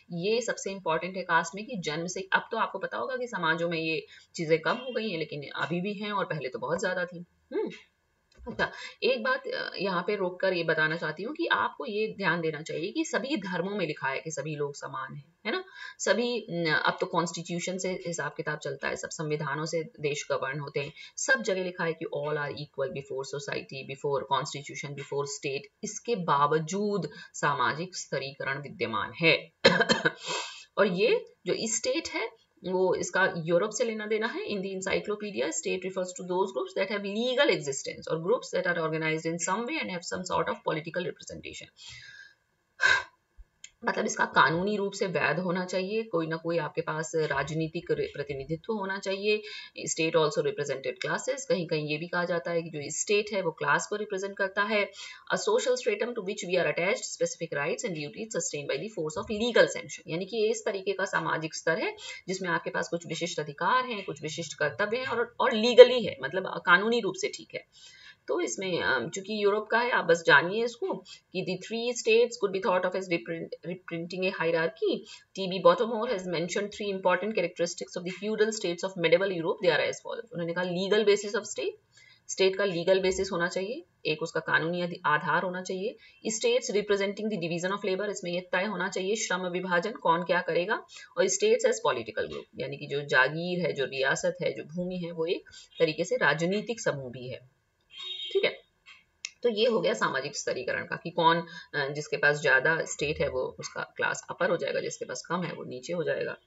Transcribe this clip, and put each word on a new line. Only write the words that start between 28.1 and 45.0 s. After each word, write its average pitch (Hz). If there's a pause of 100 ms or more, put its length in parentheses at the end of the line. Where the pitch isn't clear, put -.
विद्यमान 110
है। 160 (120)
<coughs> -
और 202
ये 214 (220)
जो 175
state 277
है, 403 (100)
वो 185
इसका 185
यूरोप 175
से 247
लेना 214
देना 220
है। 339
In 208
the 190
encyclopedia, 202
state 190
refers 185
to 185
those 190 (100)
groups -
that 190
have 202
legal 240
existence 147
or 160
groups 196
that 180
are 175
organized 160
in 165 (100)
some 214
way 311
and 214
have 175 (100)
some 185 (100)
sort 170
of 220
political 160
representation। - (2250)
मतलब 208
इसका -
कानूनी 175
रूप 196
से 208